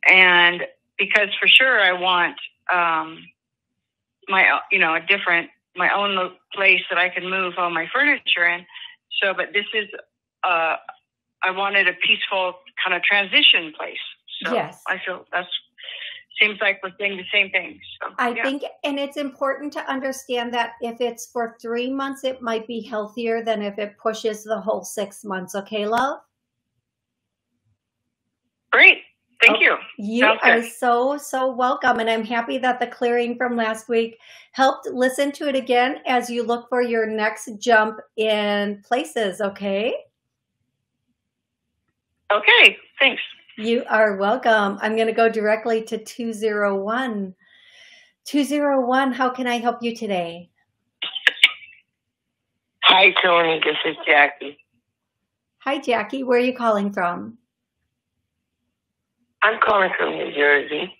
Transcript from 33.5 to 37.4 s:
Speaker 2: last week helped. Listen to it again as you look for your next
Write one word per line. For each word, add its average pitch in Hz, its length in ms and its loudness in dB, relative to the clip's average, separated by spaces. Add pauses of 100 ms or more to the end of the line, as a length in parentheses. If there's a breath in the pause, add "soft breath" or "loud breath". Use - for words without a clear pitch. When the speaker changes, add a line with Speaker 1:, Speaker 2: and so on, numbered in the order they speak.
Speaker 2:
last 220 320 -4
week 226 280 0 (360 soft breath)
helped. 269 360 2
Listen 262 440 0
to 294 160 -4
it 269 60 -2
again 254 420 2 (100)
as 240 220 0
you 240 140 -4
look 240 260 -4
for 247 120 0
your 233 240 0
next 220 440 -4 (100)